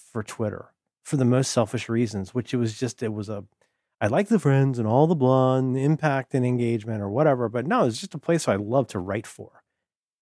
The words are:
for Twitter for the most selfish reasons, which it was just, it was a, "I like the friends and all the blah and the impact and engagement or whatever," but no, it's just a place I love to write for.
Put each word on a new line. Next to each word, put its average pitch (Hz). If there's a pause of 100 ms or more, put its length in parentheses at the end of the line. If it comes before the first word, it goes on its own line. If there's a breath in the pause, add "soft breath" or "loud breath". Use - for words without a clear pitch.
(100)
for 113
Twitter - (320)
for -
the 131
most 127
selfish 113
reasons, 107
which 127
it 131
was 113
just, -
it 110
was 104
a, 101 (560)
"I 107
like 180
the 214
friends 135
and 113
all 135
the 175
blah 131
and 131
the 131
impact 143
and 127
engagement 117
or 101
whatever," 127
but 120
no, 208
it's 117
just -
a 151
place 170
I 101
love 110
to 107
write 98
for. - (600)